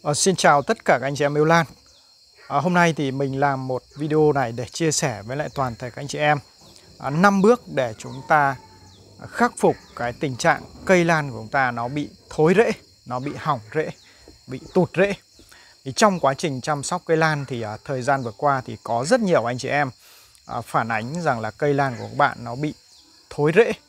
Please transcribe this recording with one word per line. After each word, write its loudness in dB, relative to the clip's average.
Ờ, -2
xin 2
chào 6
tất -4
cả 4
các -4
anh -4
chị 0
em 0
yêu 4
lan. 4
Ờ, 0
hôm 0
nay 4
thì -2
mình -4
làm -2
một -4
video 2
này -2
để -8
chia 0
sẻ -2
với -8
lại -6
toàn -4
thể -12
các -14
anh -10
chị -8
em, 4
à, -6
năm 4
bước 4
để -4
chúng -14
ta 4
khắc 0
phục 4
cái -6
tình -6
trạng 0
cây 4
lan 0
của -12
chúng -12
ta 0
nó -6
bị -6
thối 4
rễ, 4
nó -6
bị -8
hỏng -4
rễ, -2
bị -12
tụt 2
rễ. 2
Thì -8
trong 2
quá 2
trình -4
chăm -4
sóc -6
cây 2
lan 0
thì, -6
à, -6
thời -6
gian 0
vừa -8
qua 0
thì -10
có -2
rất 2
nhiều 2
anh -4
chị -8
em, 0
à, -6
phản -2
ánh -4
rằng 0
là -6
cây 0
lan -2
của -10
các -12
bạn 2
nó -8
bị -4
thối 0
rễ 4